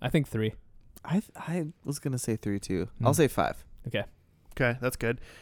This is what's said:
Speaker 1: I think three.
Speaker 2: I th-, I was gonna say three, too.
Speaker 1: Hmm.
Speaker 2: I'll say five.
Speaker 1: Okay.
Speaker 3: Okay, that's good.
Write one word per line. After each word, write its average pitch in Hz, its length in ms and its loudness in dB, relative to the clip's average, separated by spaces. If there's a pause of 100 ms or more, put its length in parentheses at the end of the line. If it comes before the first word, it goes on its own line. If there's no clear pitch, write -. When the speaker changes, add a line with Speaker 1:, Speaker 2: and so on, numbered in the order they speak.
Speaker 1:
I 120 80 0
think 151 180 4
three. 110 280 0 (500)
Speaker 2:
I 180 140 2
th-, - 60 -2 (100)
I 165 320 -4 (180)
was 147 140 -4
gonna 131 180 -2
say 117 180 -2
three, 101 240 -2
too. 92 380 -2
Speaker 1:
Hmm. - 80 0
Speaker 2:
I'll 135 80 8
say 147 140 8
five. - 360 0 (220)
Speaker 1:
Okay. 110 200 -2 (480)
Speaker 3:
Okay, 123 280 0
that's 127 140 0
good. 120 260 -2 (200)